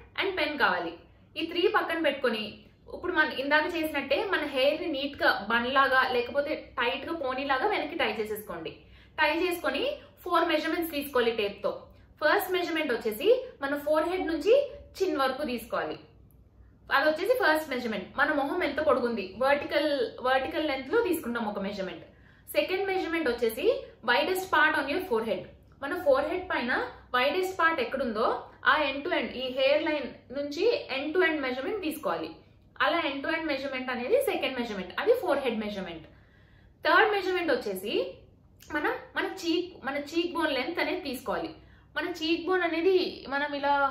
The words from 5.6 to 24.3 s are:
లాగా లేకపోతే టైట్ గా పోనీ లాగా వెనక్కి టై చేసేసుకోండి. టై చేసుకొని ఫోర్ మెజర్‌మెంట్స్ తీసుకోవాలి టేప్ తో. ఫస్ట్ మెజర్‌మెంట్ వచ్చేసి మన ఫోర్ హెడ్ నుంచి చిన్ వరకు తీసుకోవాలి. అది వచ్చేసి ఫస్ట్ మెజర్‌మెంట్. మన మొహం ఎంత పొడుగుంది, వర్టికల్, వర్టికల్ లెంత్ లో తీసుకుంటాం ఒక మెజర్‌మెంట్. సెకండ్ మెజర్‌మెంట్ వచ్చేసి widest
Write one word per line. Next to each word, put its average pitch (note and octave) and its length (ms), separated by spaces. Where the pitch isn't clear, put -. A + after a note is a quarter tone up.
లాగా C4 260
లేకపోతే C#4+ 400
టైట్ B3+ 320
గా E4 140
పోనీ B3+ 240
లాగా C#4 240
వెనక్కి D#4 300
టై B3 100
చేసేసుకోండి. G3 540
టై D4+ 220
చేసుకొని F4 440
ఫోర్ F4 260
మెజర్‌మెంట్స్ D#4+ 480
తీసుకోవాలి A#3+ 440
టేప్ G3+ 240
తో. F#3+ 100
ఫస్ట్ F#4 360
మెజర్‌మెంట్ D#4 380
వచ్చేసి A3 340
మన C#4+ 240
ఫోర్ D#4 260
హెడ్ F#4 160
నుంచి E4 260
చిన్ F4+ 260
వరకు C4+ 240
తీసుకోవాలి. F3+ 520
అది C#4 180
వచ్చేసి F#4+ 320
ఫస్ట్ D#4 320
మెజర్‌మెంట్. A3 360
మన D4 180
మొహం E4 240
ఎంత D4 240
పొడుగుంది, A#3 380
వర్టికల్, D4 500
వర్టికల్ D#4 420
లెంత్ C4+ 240
లో A#4 80
తీసుకుంటాం A#3+ 460
ఒక G3+ 180
మెజర్‌మెంట్. F#3 380
సెకండ్ F#4 440
మెజర్‌మెంట్ E4 380
వచ్చేసి A#3 360
widest E4 440